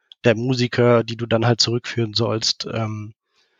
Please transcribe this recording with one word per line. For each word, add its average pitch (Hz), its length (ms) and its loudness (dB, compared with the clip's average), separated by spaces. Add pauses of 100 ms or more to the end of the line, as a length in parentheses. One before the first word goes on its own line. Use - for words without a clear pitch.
(240)
der 117 100 6
Musiker, 120 720 2
die 113 120 -8
du 117 100 -6
dann 113 200 0
halt 120 140 2
zurückführen 117 540 -2
sollst, 110 580 -2
ähm, 110 420 -6 (460)